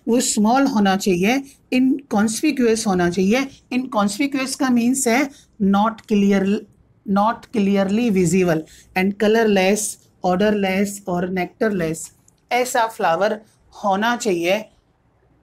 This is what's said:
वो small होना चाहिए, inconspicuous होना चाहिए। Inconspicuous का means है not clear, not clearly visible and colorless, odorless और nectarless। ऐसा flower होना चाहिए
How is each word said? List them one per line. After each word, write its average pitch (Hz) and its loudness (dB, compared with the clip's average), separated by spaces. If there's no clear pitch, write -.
वो 233 2
small 233 2
होना 202 2
चाहिए, 202 0
inconspicuous 240 0
होना 180 0
चाहिए। 196 0
Inconspicuous 254 -2
का 269 -2
means 240 0
है 277 0
not 202 0
clear, 196 2
not 214 -2
clearly 202 0
visible 180 2
and 196 0
colorless, 208 2
odorless 196 0
और 180 -4
nectarless। 180 -4
ऐसा 247 0
flower 208 -2
होना 214 0
चाहिए 190 -2